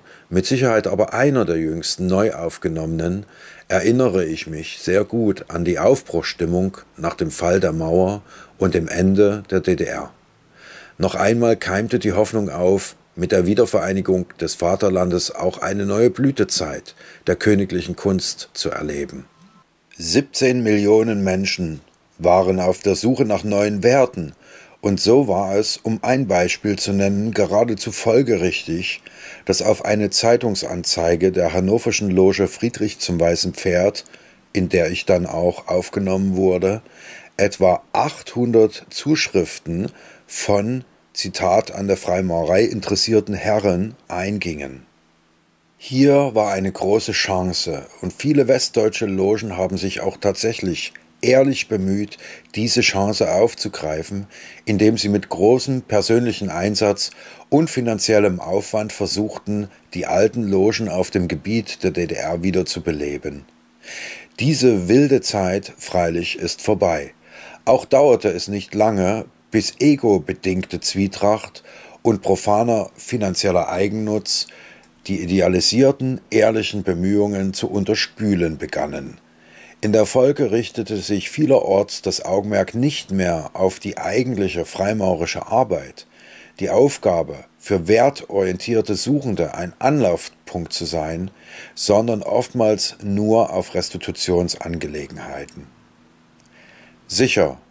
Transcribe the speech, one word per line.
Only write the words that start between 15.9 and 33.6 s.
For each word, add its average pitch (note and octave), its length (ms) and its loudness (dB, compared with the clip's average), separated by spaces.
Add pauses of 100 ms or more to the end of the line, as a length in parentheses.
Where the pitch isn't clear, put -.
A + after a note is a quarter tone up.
Blütezeit G#2+ 840 -2 (300)
der F2+ 100 0
königlichen F#2 640 0
Kunst - 560 -2
zu - 160 -6
erleben. C#2+ 560 -8 (720)
Siebzehn B2+ 640 0
Millionen G#2+ 600 4
Menschen F#2 580 -2 (360)
waren F#2 440 4
auf F2+ 180 0
der G2 160 2
Suche B2 300 0
nach G2+ 180 -2
neuen G#2 400 0
Werten, A#2+ 500 2 (460)
und G2 200 0
so B2 280 4
war G2 280 0
es, G#2+ 220 0
um A2 260 -4
ein C3 240 0
Beispiel F#2 500 0
zu G2+ 160 -4
nennen, G2+ 400 0
geradezu G#2+ 580 0
folgerichtig, F#2+ 1120 0 (440)
dass F#2+ 180 0
auf G#2 200 2
eine G#2 280 0
Zeitungsanzeige F#2 1200 0
der F2 200 0
hannoverschen G2+ 600 0
Loge F#2+ 360 4
Friedrich - 520 -4
zum F2 200 -2
Weißen E2+ 360 0
Pferd, F#2 500 0 (480)